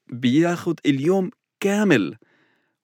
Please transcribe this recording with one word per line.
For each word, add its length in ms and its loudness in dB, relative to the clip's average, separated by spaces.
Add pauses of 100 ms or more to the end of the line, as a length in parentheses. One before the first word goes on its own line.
بياخد 800 0
اليوم 440 0 (300)
كامل 580 0 (680)